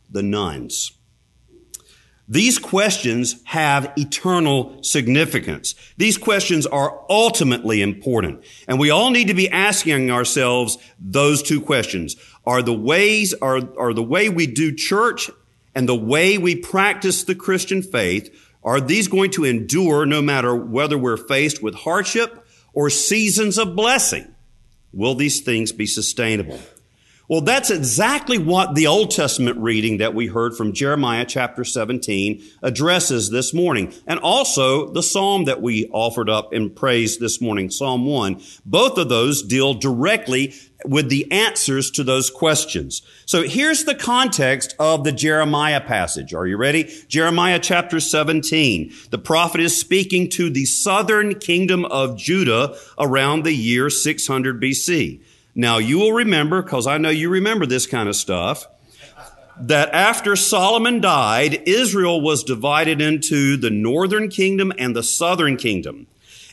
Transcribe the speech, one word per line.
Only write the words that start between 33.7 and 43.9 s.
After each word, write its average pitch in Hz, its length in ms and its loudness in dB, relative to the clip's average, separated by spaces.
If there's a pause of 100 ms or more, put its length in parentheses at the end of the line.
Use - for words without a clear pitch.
and 165 140 -4
also 147 720 0
the 175 100 -2
psalm 196 440 0
that 131 140 0
we 113 280 -2
offered 113 420 -2
up 107 240 -2
in 110 160 -2
praise 117 480 0
this 117 220 -4
morning, 104 280 -2
Psalm 127 380 -2
one. 143 340 0 (240)
Both 240 320 2
of 160 120 0
those 123 340 0
deal 135 320 0
directly 135 800 -2 (300)
with 139 240 0
the 139 240 -2
answers 156 580 0
to 147 140 -4
those 131 260 0
questions. - 720 -2 (220)
So 170 180 0
here's 277 400 0
the 285 140 -2